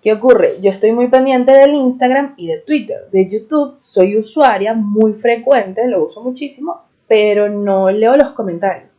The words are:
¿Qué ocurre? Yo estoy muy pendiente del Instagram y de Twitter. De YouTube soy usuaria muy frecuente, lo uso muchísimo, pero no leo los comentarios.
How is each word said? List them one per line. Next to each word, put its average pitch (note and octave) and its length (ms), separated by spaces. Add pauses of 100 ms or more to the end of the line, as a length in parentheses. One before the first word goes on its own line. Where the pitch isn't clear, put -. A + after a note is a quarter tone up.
¿Qué G#3+ 120
ocurre? G#3+ 380 (100)
Yo G3 80
estoy G#3+ 220
muy A#3+ 160
pendiente C4 440
del C#4 220
Instagram C4 640
y E3+ 100
de D#3+ 120
Twitter. - 520
De F#3+ 160
YouTube C4 520
soy G#3+ 380
usuaria A3 560
muy G#3+ 400
frecuente, A#3 760
lo F#3 180
uso G#3 180
muchísimo, C4+ 580 (260)
pero G#3 420
no G3 400
leo A3 260
los C4+ 180
comentarios. F#3 640